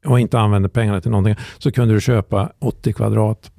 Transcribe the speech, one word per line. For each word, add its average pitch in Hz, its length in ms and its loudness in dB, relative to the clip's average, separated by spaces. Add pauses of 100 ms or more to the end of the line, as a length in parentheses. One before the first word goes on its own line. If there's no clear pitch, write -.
och 123 140 4
inte 117 180 0
använde 104 300 2
pengarna 104 320 -2
till 117 100 -4
någonting, 104 260 0 (220)
så 147 140 -2
kunde 117 220 2
du 104 60 2
köpa 107 580 0
åttio - 340 -4
kvadrat 107 680 -2